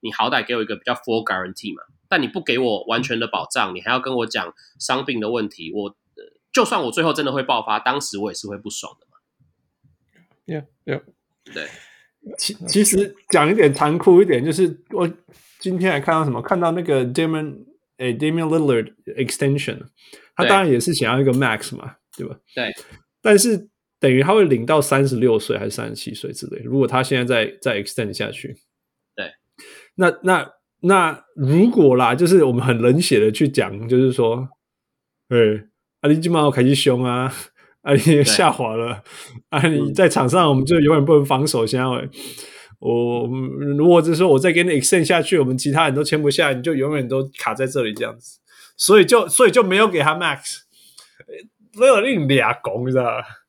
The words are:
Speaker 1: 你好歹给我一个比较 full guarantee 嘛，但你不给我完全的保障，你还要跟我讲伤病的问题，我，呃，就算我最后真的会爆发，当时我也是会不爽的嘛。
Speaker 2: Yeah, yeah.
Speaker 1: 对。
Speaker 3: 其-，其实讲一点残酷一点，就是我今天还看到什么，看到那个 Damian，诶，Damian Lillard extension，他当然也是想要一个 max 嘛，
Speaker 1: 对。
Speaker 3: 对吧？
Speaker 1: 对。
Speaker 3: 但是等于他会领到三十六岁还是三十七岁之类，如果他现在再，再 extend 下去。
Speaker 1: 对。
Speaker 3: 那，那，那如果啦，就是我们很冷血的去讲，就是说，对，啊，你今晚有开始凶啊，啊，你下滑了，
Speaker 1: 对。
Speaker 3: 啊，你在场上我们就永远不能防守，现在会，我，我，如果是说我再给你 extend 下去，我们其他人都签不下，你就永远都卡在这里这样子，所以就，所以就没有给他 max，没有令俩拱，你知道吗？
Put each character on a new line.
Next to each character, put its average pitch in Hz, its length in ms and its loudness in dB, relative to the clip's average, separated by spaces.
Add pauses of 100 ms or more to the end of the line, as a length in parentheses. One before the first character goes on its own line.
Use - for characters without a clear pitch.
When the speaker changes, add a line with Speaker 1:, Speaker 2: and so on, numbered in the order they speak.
Speaker 1:
你 113 100 -10
好 - 180 -2
歹 127 160 -2
给 120 100 -6
我 117 60 -2
一 107 40 -2
个 107 100 -8
比 - 100 -20
较 120 80 -4
full 113 320 -4
guarantee 95 500 -8
嘛， - 60 -20 (280)
但 175 120 0
你 120 60 -4
不 180 140 -8
给 123 180 -2
我 113 260 -2
完 117 160 -2
全 120 180 -6
的 113 80 -6
保 98 220 -6
障， 101 240 -4
你 90 80 -12
还 113 100 -6
要 127 80 -2
跟 131 160 -8
我 117 100 -4
讲 95 280 -8 (260)
伤 131 260 -4
病 127 140 -6
的 107 100 -6
问 113 180 -4
题， 82 260 -16
我， 101 140 -8
呃， - 360 -20 (300)
就 240 120 2
算 190 180 -4
我 117 80 -6
最 165 120 -4
后 160 100 0
真 151 120 -6
的 131 60 -4
会 139 100 -4
爆 131 240 -4
发， 107 140 -4
当 135 200 -4
时 - 180 -10
我 101 120 -6
也 - 60 -12
是 - 120 -14
会 101 100 -12
不 104 120 -16
爽 - 300 -14
的 - 100 -20
嘛。 - 80 -20 (1300)
Speaker 2:
Yeah, 151 200 -10 (200)
yeah. 143 160 -6 (520)
Speaker 1:
对。 78 140 -12 (720)
Speaker 3:
其-， - 160 -8 (140)
其 202 160 2
实 196 320 0 (140)
讲 156 200 2
一 190 40 2
点 156 200 4
残 151 240 0
酷 180 240 6
一 208 40 6
点， 131 180 0
就 156 80 -2
是 165 400 -2
我 180 180 -2 (500)
今 185 200 -6
天 185 100 0
还 143 120 -2
看 165 120 0
到 160 120 0
什 139 60 -2
么， 117 100 -4
看 185 180 -2
到 170 120 2
那 175 100 -4
个 139 240 0
Damian， 156 540 -4 (380)
诶， 123 160 -4
Damian 156 340 -2
Lillard 143 460 0 (240)
extension， 139 640 -4 (560)
他 - 100 0
当 196 160 4
然 165 100 2
也 120 80 2
是 165 140 -2
想 117 200 -2
要 131 60 0
一 139 60 2
个 127 80 2
max 123 420 -2
嘛， - 200 -16 (220)
Speaker 1:
对。 - 80 -12
Speaker 3:
对 - 40 -14
吧？ 131 100 -18 (160)
Speaker 1:
对。 117 180 -6 (480)
Speaker 3:
但 214 180 6
是 214 300 2 (300)
等 139 120 2
于 127 100 4
他 170 120 2
会 214 120 6
领 120 200 0
到 151 160 2
三 139 260 2
十 127 80 -4
六 113 240 2
岁 110 180 -6
还 104 80 -8
是 107 60 -6
三 113 160 -10
十 110 80 -10
七 117 180 -12
岁 - 180 -12
之 - 160 -14
类， - 160 -14
如 120 140 -4
果 131 80 2
他 127 160 0
现 127 160 -2
在 123 280 0
再， - 160 -12
再 107 200 -4
extend 104 300 -8
下 104 180 -8
去。 - 280 -16 (580)
Speaker 1:
对。 92 160 -12 (640)
Speaker 3:
那， 175 180 0 (100)
那， 180 260 0 (320)
那 175 420 2 (120)
如 156 340 2
果 139 260 4
啦， 123 180 2
就 165 140 0
是 180 160 6
我 131 80 2
们 120 120 -2
很 123 180 0
冷 127 200 4
血 123 180 2
的 107 120 2
去 147 160 0
讲， 110 400 -4
就 127 100 2
是 131 140 2
说， 123 380 -2 (800)
对， 107 340 2 (380)
啊， 147 80 0
你 156 100 4
今 170 120 -2
晚 160 120 2
有 143 80 4
开 127 120 0
始 135 100 4
凶 131 300 2
啊， 123 300 -2 (480)
啊， 143 120 2
你 147 300 4
下 160 260 2
滑 113 280 -4
了， 117 260 -6 (460)
Speaker 1:
对。 151 100 -2
Speaker 3:
啊， 156 80 2
你 143 240 0
在 185 160 4
场 127 220 2
上 170 180 4
我 143 60 4
们 131 100 2
就 165 160 2
永 151 160 4
远 143 80 4
不 160 120 4
能 143 100 6
防 139 200 0
守， 117 220 0
现 127 100 -2
在 127 80 0
会， 131 240 -4 (680)
我， 120 440 -2
我， 120 40 -6 (500)
如 151 80 2
果 175 160 8
是 160 140 0
说 180 140 2
我 135 100 6
再 175 140 2
给 170 100 2
你 180 60 0
extend 160 340 2
下 170 180 2
去， 175 160 0
我 143 60 4
们 127 140 -2
其 139 160 -2
他 160 120 2
人 139 80 0
都 143 80 -2
签 151 200 -2
不 147 100 2
下， 143 220 2
你 127 100 -6
就 160 100 -2
永 139 220 -2
远 135 100 -4
都 135 320 -4
卡 - 160 -6
在 131 140 -4
这 135 160 -4
里 107 100 -4
这 113 120 -8
样 113 120 -12
子， - 220 -20 (380)
所 202 240 6
以 - 20 6
就， 214 240 4
所 240 180 2
以 190 60 4
就 254 100 2
没 190 140 0
有 214 140 4
给 175 100 -2
他 151 160 0
max， 160 440 -6 (1160)
没 240 80 2
有 247 140 6
令 220 260 0
俩 120 280 2
拱， 117 340 -6
你 127 40 -4
知 127 60 2
道 127 60 2
吗？ 117 180 -2 (280)